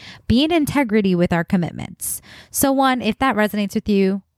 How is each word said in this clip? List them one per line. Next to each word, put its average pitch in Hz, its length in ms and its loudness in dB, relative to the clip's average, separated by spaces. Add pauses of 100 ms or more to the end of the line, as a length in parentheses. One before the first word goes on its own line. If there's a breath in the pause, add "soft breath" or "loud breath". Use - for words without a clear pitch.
(260 loud breath)
be 247 200 2
in 320 80 0
integrity 220 640 2
with 175 180 0
our 170 100 0
commitments. - 800 -6 (280 loud breath)
So - 220 0
one, 262 300 2
if 214 180 -2
that 269 160 0
resonates 208 400 -2
with - 140 -4
you, 196 320 2 (160)